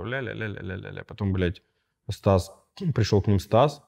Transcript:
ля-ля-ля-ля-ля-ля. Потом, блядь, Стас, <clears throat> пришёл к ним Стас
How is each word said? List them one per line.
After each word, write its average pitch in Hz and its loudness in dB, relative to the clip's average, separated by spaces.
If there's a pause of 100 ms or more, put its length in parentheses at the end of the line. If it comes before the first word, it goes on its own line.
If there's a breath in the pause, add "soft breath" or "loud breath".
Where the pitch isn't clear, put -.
ля-ля-ля-ля-ля-ля. 101 -10
Потом, 98 -4
блядь, 92 0 (480)
Стас, 98 2 (260)
<clears throat> 170 -2
пришёл 104 2
к - -4
ним 101 4
Стас 139 2